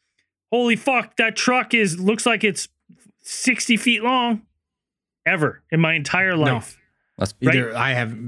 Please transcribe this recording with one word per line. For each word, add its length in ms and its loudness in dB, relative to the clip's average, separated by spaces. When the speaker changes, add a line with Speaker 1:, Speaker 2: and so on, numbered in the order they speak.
Speaker 1:
"Holy 240 2
fuck, 400 -2
that 200 0
truck 380 0
is, 240 2
looks 260 0
like 200 0
it's 240 -2
sixty 540 -2
feet 260 -2
long." 400 0
Ever 460 0
in 80 4
my 140 2
entire 420 0
Speaker 2:
No. 60 2
Speaker 1:
life. 240 -8
Speaker 3:
That's 220 -4
Speaker 2:
Either 300 2
Speaker 1:
Right? 40 -10
Speaker 2:
I 200 0
have 220 -2